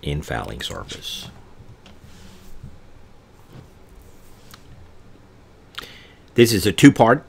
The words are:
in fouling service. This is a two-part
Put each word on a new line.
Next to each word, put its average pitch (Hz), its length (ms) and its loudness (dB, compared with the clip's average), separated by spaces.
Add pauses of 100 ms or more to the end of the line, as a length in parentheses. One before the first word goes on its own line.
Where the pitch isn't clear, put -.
in 73 180 -4
fouling 55 400 -10
service. - 680 -14 (4000)
This 117 180 6
is 104 140 0
a 101 40 2
two-part 127 580 6